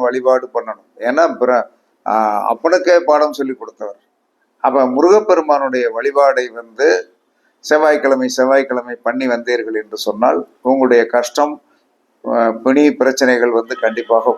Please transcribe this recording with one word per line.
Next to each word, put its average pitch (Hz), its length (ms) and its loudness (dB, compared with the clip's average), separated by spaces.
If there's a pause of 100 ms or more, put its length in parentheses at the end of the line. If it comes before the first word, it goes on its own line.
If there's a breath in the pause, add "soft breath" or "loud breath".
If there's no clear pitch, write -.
வழிபாடு 127 500 0
பண்ணணும். 110 340 -8 (200)
ஏன்னா 147 160 0 (160)
பிர-, 123 260 0 (400)
ஆ, 104 80 0 (380)
அப்பனுக்கே 165 440 2 (120)
பாடம் 151 300 2
சொல்லி 135 160 -6
கொடுத்தவர். 107 460 -16 (680)
அப்ப 131 280 2
முருகப்பெருமானுடைய 151 920 2 (120)
வழிபாடை 135 480 2 (160)
வந்து 117 280 -2 (800)
செவ்வாய்க்கிழமை, 143 680 2
செவ்வாய்க்கிழமை 127 580 0 (120)
பண்ணி 127 280 -2
வந்தீர்கள் 117 480 -4
என்று 107 240 -12
சொன்னால், 117 340 0 (280)
உங்களுடைய 127 340 4 (120)
கஷ்டம், 147 400 -2 (800)
ஆ, - 20 -2 (300)
பிணி 135 200 4 (160)
பிரச்சனைகள் 127 580 2
வந்து 117 160 -4 (100)
கண்டிப்பாக 113 540 0